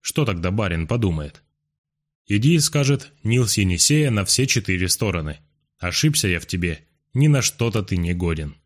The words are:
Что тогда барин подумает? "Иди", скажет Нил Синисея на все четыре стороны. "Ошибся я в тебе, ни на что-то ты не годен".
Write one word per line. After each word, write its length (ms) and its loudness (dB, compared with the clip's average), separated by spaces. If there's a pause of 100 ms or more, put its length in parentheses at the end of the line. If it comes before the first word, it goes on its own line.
Что 240 -2
тогда 240 -2
барин 380 -2
подумает? 560 -2 (800)
"Иди", 340 4
скажет 520 0 (120)
Нил 240 2
Синисея 640 2
на 140 0
все 240 0
четыре 400 0
стороны. 520 -2 (380)
"Ошибся 520 0
я 100 0
в 60 -12
тебе, 400 -6 (280)
ни 140 4
на 140 4
что-то 420 -2
ты 140 -2
не 160 -2
годен". 420 -4 (100)